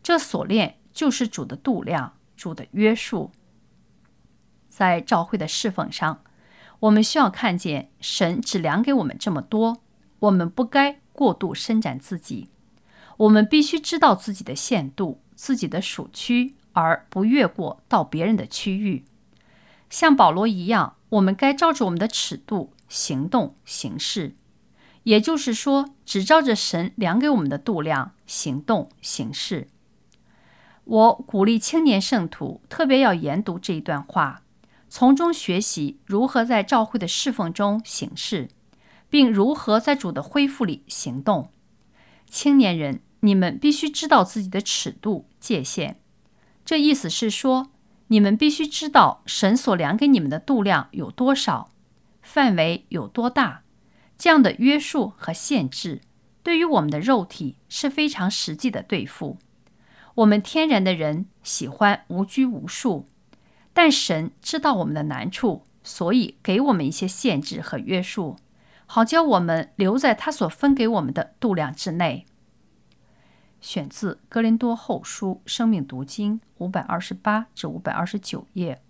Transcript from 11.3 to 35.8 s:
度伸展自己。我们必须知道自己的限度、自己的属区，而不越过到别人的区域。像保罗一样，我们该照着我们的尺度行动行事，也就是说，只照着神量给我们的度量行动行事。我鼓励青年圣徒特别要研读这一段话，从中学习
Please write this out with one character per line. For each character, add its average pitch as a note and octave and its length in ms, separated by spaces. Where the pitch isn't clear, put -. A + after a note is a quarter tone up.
度 E3+ 220
伸 A3 260
展 C3+ 200
自 - 180
己。 - 320
我 G#3+ 120
们 G#3+ 160
必 D4+ 160
须 D4+ 180
知 D#4 200
道 B3 160
自 G3 180
己 - 100
的 C3+ 120
限 D#3 360
度、 E3+ 300
自 - 200
己 F3+ 120
的 E3+ 120
属 - 320
区， B3 440
而 E3 360
不 F#3 140
越 A#3+ 220
过 - 420
到 F#3 160
别 D#3+ 220
人 A3 100
的 C#3+ 120
区 - 280
域。 F#3+ 300
像 G#3+ 240
保 F3+ 160
罗 G3 160
一 F#3 200
样， G#3 280
我 G#3 120
们 F#3+ 140
该 C#4 180
照 E4 180
着 C4 140
我 F#3 60
们 E3+ 80
的 G#3 80
尺 - 280
度 - 380
行 D3 400
动 G3 340
行 - 360
事， - 360
也 G#3+ 180
就 D#4+ 160
是 B3+ 160
说， C#4 400
只 G3 200
照 D#4 180
着 B3 140
神 - 400
量 G3 240
给 D4 100
我 C4+ 80
们 D3+ 100
的 C#3 120
度 F3 220
量 D3+ 320
行 C#3 340
动 F#3 300
行 - 300
事。 - 360
我 A3+ 280
鼓 G3 320
励 A3+ 140
青 E4 240
年 G#3 180
圣 F#3+ 260
徒 - 400
特 D#4+ 200
别 C4+ 140
要 A3+ 120
研 D#3+ 300
读 E3+ 160
这 F3 160
一 D#3 40
段 D3 220
话， C#3+ 400
从 C4 260
中 E4+ 160
学 G3 300
习 D3 440